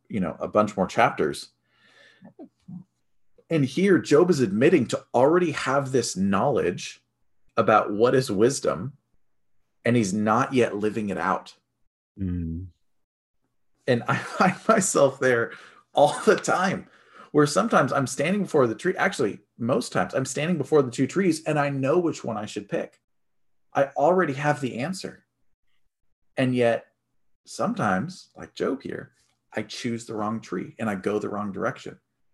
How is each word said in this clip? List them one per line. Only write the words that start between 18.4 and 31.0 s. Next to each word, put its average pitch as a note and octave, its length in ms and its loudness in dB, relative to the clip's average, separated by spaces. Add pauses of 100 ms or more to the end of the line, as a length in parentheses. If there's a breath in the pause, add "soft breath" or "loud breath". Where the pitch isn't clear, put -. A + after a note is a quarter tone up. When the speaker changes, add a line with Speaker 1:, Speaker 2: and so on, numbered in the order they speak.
Speaker 1:
before D3 240 2
the A2 80 -2
tree. F#3 220 -4
Actually, C#3+ 440 -2 (180)
most C3+ 340 -2
times F2+ 220 -2
I'm C3+ 120 -2
standing D#3 320 -4
before C#3+ 240 2
the B2+ 80 -4
two C3 160 0
trees, F3+ 380 0
and D3+ 140 0
I C#3+ 120 0
know C3+ 280 0
which E3 240 -2
one A#2 140 -6
I G#2+ 80 -8
should - 240 -10
pick. - 320 -8 (760)
I C#3 100 2 (120)
already D#3+ 380 2
have C#3+ 260 -2
the A2+ 200 -6
answer. - 440 -8 (1120)
And B2+ 180 0
yet, A#2 320 0 (600)
sometimes, C3 880 -4
like - 180 -18
Job - 280 -4
here, - 300 -12 (440)
I A2+ 60 -4
choose A#2 420 -8
the A#2 100 -12
wrong A2 260 -6
tree - 380 -10
and A2+ 120 -6
I G2+ 40 -4
go G2+ 240 -4